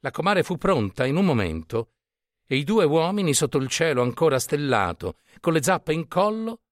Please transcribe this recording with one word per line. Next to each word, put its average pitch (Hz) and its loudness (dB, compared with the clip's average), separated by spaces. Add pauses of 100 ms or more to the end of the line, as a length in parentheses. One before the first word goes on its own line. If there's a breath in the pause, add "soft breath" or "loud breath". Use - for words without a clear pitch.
La 139 -8
comare 180 0
fu 170 -4
pronta 131 0
in 135 0
un 196 2
momento 110 -2 (520)
e 135 -2
i 143 -2
due 202 2
uomini 165 2
sotto 143 0
il 131 -2
cielo 143 0
ancora 131 2
stellato, 107 -2 (220 soft breath)
con 170 0
le 156 2
zappe 170 0
in 160 -4
collo 220 -2